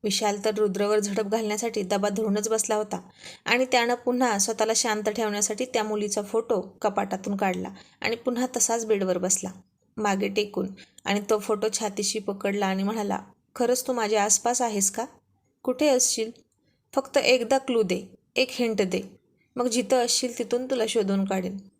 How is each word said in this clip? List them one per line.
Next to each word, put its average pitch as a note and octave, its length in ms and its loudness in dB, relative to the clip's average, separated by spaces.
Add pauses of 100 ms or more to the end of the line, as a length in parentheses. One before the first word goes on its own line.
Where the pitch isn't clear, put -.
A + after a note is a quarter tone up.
विशाल G#3 400 0
तर G#3+ 100 2
रुद्रवर G#3 440 2
झडप G3+ 280 0
घालण्यासाठी A3 560 -2
दबा G3 260 0
धरूनच G#3 400 0
बसला A3 260 0
होता G#3 260 -2 (440)
आणि B3 280 4
त्यानं A#3+ 220 4
पुन्हा B3 440 0
स्वतःला A3 380 0
शांत G#3+ 320 0
ठेवण्यासाठी G#3+ 560 0
त्या A#3+ 200 0
मुलीचा G#3 380 -2
फोटो A3+ 380 0 (220)
कपाटातून G3 540 -2
काढला F#3 320 0 (320)
आणि A3+ 160 -2
पुन्हा B3 300 -2 (100)
तसाच A#3 300 0
बेडवर G3 320 2
बसला F#3 320 -2 (460)
मागे G3+ 320 0
टेकून G3+ 400 -2 (360)
आणि G#3 160 0 (100)
तो G#3+ 80 4
फोटो G#3 340 -2
छातीशी G#3 460 -4
पकडला G3+ 480 -2
आणि F#3+ 160 0
म्हणाला, G3+ 360 -2 (380)
"खरंच B3+ 300 0
तू C4 60 -2
माझ्या G#3+ 320 2
आसपास A#3+ 380 2
आहेस G#3 280 0
का? A3+ 140 -6 (600)
कुठे C4 240 2
असशील? B3 420 2 (640)
फक्त - 220 0
एकदा B3+ 420 4
क्लू A#3+ 240 0
दे, F#3 200 -2 (340)
एक B3+ 140 2
हिंट A3 320 0
दे, F#3 180 0 (560)
मग B3 120 0
जिथं B3 360 2
असशील A#3+ 340 -2
तिथून B3 280 -2
तुला B3+ 220 0
शोधून G3 360 2
काढेन." F#3+ 320 -4 (240)